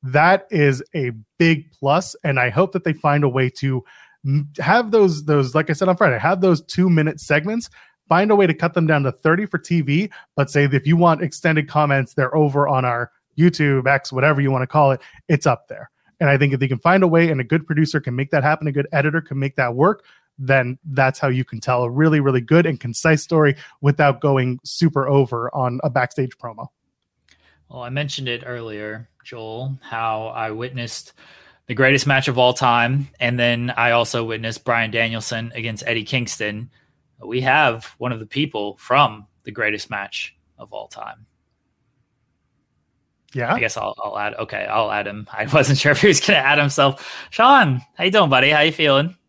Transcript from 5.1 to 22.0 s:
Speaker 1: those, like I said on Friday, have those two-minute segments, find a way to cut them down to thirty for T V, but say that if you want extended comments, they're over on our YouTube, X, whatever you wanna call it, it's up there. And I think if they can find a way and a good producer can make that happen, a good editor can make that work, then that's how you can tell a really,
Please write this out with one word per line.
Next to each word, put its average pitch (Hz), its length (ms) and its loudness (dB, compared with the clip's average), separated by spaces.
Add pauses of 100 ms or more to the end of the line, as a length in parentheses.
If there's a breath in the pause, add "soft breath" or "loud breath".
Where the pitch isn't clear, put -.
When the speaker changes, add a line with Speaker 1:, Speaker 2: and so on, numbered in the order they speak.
Speaker 1:
those, 143 300 0
like 156 160 0
I - 20 0
said 185 160 0
on 180 80 2
Friday, 135 220 2
have 180 220 0
those 180 200 4
two-minute 165 580 0
segments, 180 520 -2 (360 soft breath)
find 185 220 2
a 214 60 6
way 196 100 4
to 160 80 2
cut - 220 -4
them 170 100 2
down 151 160 2
to 135 100 -2
thirty 170 360 0
for 175 100 -6
T 170 240 -2
V, 151 300 -2 (240 loud breath)
but 139 160 -2
say 143 160 2
that 139 100 0
if 143 80 -2
you 160 100 4
want 170 280 4
extended 156 440 -2
comments, 143 460 0
they're 135 220 -2
over 147 320 2
on 131 180 0
our 120 260 -4 (240)
YouTube, 147 520 2
X, 139 240 0
whatever 139 300 2
you 135 100 2
wanna 127 160 -2
call 143 240 4
it, 127 100 -2 (260 loud breath)
it's 151 200 2
up 123 200 -2
there. - 220 -18 (300)
And 151 100 4
I 139 80 4
think 139 160 2
if 131 60 -2
they 135 80 0
can 123 120 -2
find 185 240 4
a 180 40 4
way 165 240 4
and 135 100 -2
a - 20 -2
good 156 220 -2
producer 151 340 0
can 123 160 -6
make 139 140 -4
that 143 140 0
happen, 151 240 0
a 147 40 -4
good 139 200 -2
editor 151 300 -2
can 139 180 -10
make 139 160 -4
that 123 200 -2
work, 175 300 0 (340 soft breath)
then 131 380 0 (140)
that's 131 260 0
how 147 100 -2
you 127 160 0
can 113 160 -10
tell 123 240 -2
a 117 60 -2
really, 151 300 2